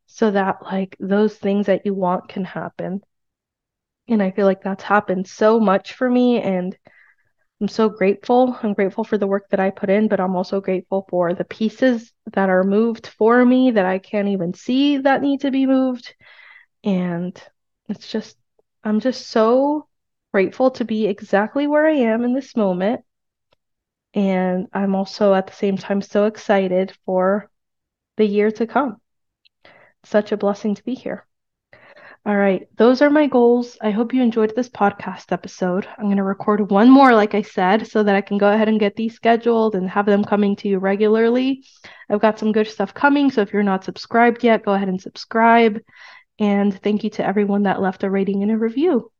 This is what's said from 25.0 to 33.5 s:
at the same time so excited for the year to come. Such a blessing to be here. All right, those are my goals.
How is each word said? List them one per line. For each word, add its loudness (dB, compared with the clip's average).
at 0
the -20
same -4
time -4
so 0
excited -2
for -2
the 2
year 2
to -4
come. -2
Such 0
a -4
blessing -2
to -12
be -8
here. -12
All 0
right, 0
those 4
are 4
my 2
goals. 2